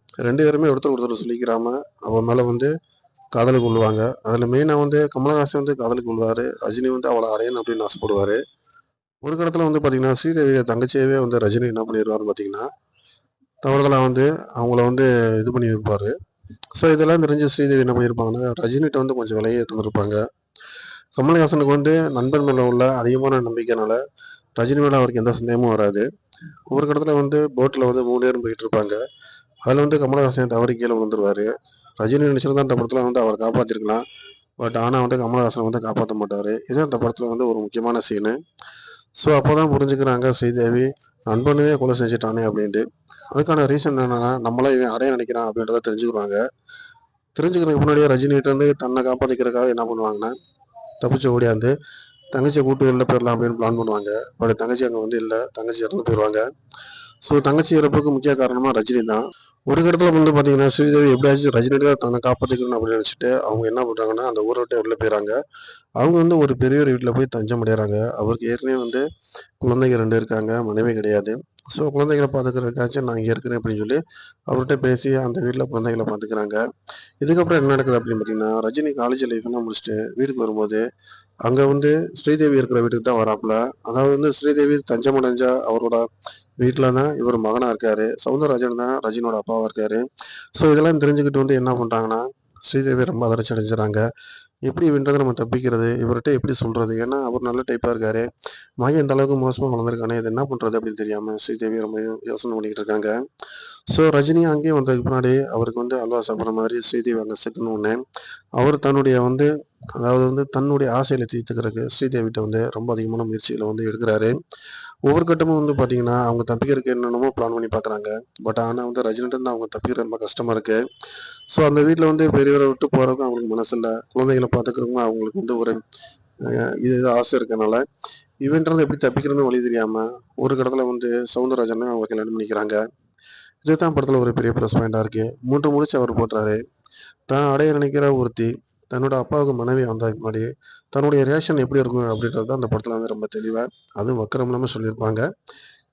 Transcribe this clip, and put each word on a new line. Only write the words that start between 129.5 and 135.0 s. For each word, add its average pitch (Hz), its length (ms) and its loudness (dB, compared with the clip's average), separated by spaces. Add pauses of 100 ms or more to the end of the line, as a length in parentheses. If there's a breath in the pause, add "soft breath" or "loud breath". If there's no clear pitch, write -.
தெரியாம 110 420 -2 (300)
ஒரு 131 200 0
கடத்துல 131 320 -2
வந்து 120 380 -2
சவுந்தரராஜனை 123 640 -2
அவங்க 117 200 -2
கல்யாணம் 110 320 -6
பண்ணிக்கிறாங்க. 107 380 -2 (840 loud breath)
இதுதான் 156 320 0
படத்துல 135 240 2
ஒரு 120 140 2
பெரிய 117 200 0
ப்ளஸ் 113 240 -2
பாயிண்டா 113 220 0
இருக்கு. 110 420 -4